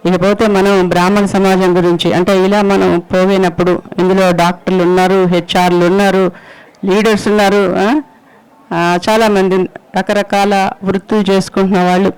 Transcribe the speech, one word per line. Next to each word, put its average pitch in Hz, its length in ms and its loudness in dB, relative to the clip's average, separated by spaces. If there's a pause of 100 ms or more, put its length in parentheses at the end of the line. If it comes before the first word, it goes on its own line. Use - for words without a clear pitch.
ఇకపోతే 190 380 0
మనం 196 420 2
బ్రాహ్మణ 180 360 0
సమాజం 190 520 0
గురించి 175 360 0
అంటే, 185 320 0
ఇలా 208 180 0
మనం 190 360 0
పోయినప్పుడు 185 840 0 (160)
ఇందులో 185 320 2
డాక్టర్లు 180 520 0
ఉన్నారు, 185 440 2
హెచ్ఆర్లు 175 580 0
ఉన్నారు, 190 460 0 (540)
లీడర్స్ 208 440 0
ఉన్నారు, 202 500 0
ఆ? 226 220 0 (720)
ఆ, 175 260 -2 (100)
చాలామంది 196 600 0 (300)
రకరకాల 202 720 -2 (140)
వృత్తులు 196 460 -2
చేసుకుంటున్న 190 520 0
వాళ్ళు. 180 340 0